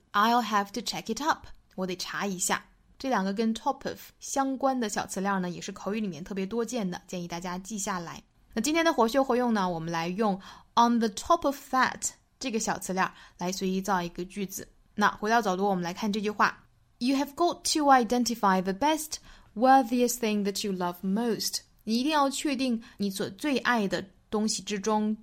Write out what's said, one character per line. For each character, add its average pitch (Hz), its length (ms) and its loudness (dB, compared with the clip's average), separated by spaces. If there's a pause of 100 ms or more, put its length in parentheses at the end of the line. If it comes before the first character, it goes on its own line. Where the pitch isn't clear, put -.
(120)
“I'll 233 320 4
have 202 300 0
to 240 80 -6
check 185 300 -6
it 226 120 -6
up.” - 240 -2 (260)
我 185 140 -4
得 180 80 -4
查 175 320 -6
一 185 100 -4
下。 - 260 -2 (360)
这 269 100 -4
两 202 160 2
个 196 80 -2
跟 226 220 0
top - 340 -4
of - 100 -10 (200)
相 269 360 -2
关 262 240 0
的 226 80 -2
小 - 200 -4
词 - 120 -6
链 196 220 0
呢， 180 80 -2
也 165 100 -8
是 202 120 -10
口 196 240 -8
语 226 40 -4
里 214 80 -4
面 165 160 -8
特 196 120 -10
别 190 100 -4
多 226 180 -2
见 226 260 -4
的， 180 180 -8
建 180 140 -8
议 175 60 -8
大 170 120 -8
家 180 180 -8
记 190 220 -10
下 190 180 -4
来。 156 240 -10 (320)
那 226 80 -2
今 302 140 2
天 330 100 4
的 330 80 6
活 240 140 6
学 254 120 2
活 262 160 4
用 247 160 2
呢， 196 160 2
我 170 120 -2
们 165 120 -6
来 165 180 -2
用 196 300 0 (360)
on 233 240 6
the 226 80 2
top 339 340 2
of 277 320 -2
that - 380 0 (280)
这 254 120 -6
个 220 80 0
小 196 180 -2
词 185 160 -6
链 185 180 0 (280)
来 175 120 -2
随 190 160 -2
意 190 140 0
造 190 180 0
一 175 100 -4
个 180 160 -8
句 196 200 -8
子。 - 220 -10 (260)
那 208 220 2
回 214 160 -2
到 240 100 4
早 185 160 0
读， 202 100 0
我 196 60 2
们 180 100 -2
来 170 120 -4
看 208 180 -2
这 214 80 -4
句 208 80 -4
话。 208 340 0 (360)
“You 269 180 0
have 277 160 -4
got 349 300 0 (100)
to 294 160 4
identify 233 720 4
the 190 100 -2
best, 302 440 -2 (400)
worthiest 247 640 4
thing 214 240 0
that 196 200 -2
you 208 80 -2
love 180 300 -4
most.” 196 600 -2 (240)
你 220 120 -2
一 254 60 -2
定 302 80 0
要 285 180 4
确 277 260 -2
定 240 280 -2 (140)
你 202 120 0
所 196 220 -4
最 277 260 0
爱 226 300 2
的 180 180 -2 (240)
东 214 180 0
西 208 140 -4
之 208 180 -6
中 214 440 0